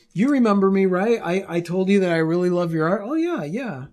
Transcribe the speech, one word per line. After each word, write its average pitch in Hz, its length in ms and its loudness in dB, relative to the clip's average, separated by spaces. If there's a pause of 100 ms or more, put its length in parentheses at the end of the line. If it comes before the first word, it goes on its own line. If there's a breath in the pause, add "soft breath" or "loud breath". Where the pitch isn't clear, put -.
(140 soft breath)
you 220 160 2
remember 208 420 4
me, 196 160 4
right? 202 360 0
I, 185 240 -2
I 170 140 -2
told 185 280 -2
you 202 120 6
that 175 100 0
I 165 60 2
really 170 320 0
love 175 240 -2
your 160 140 0
art." 202 180 -2
"Oh, 269 80 -6
yeah, 320 300 -2
yeah. 160 500 -8